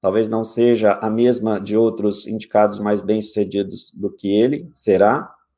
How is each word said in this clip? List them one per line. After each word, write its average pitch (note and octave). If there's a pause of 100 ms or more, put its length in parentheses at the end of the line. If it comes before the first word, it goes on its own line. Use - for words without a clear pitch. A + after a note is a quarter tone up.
talvez G#2+
não A2+
seja A2+
a A2
mesma A2
de G2
outros G#2+
indicados G#2
mais G#2
bem-sucedidos G2+
do G2
que -
ele, G#2+
será, G#2 (240)